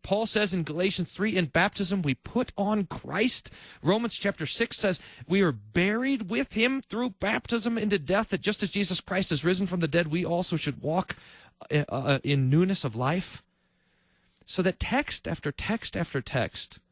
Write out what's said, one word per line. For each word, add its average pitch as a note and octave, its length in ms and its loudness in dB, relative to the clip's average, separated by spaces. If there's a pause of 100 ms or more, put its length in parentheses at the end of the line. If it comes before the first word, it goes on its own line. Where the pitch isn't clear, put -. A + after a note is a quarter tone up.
Paul G#3+ 240 0
says G#3 260 2
in F3 120 0
Galatians F3 500 -2
three, G3+ 200 0
"In F3+ 120 2
baptism F#3 560 0
we C#3+ 100 0
put - 460 -2
on G3+ 260 0
Christ." - 680 -4 (320)
Romans G#3+ 340 2
chapter F#3+ 280 -2
six - 320 -2
says, F#3+ 240 0 (260)
"We G3 140 4
are E3+ 120 6
buried G#3 760 0
with B3 240 -2
him B3+ 300 0
through A#3 380 -4
baptism A#3 580 0
into G#3 200 2
death, F#3 300 0
that - 140 -2
just G#3 200 0
as F#3+ 60 -2
Jesus G3 320 0
Christ F#3 320 -2
is C#3 100 0
risen F#3 240 2
from F3+ 140 -2
the D#3+ 80 2
dead, E3 200 2
we E3+ 140 0
also E3+ 340 0
should C#3 260 -4
walk, D#3+ 340 -2 (560)
uh, D3 160 2
uh, C#3 340 2
in C3+ 280 2
newness F3+ 340 4
of A#2 100 -2
life." C#3+ 480 -2 (1000)
So - 160 -4
that E3 180 2
text - 480 -2
after E3 240 -4
text - 460 -4
after C#3+ 240 -2
text - 600 -4 (120)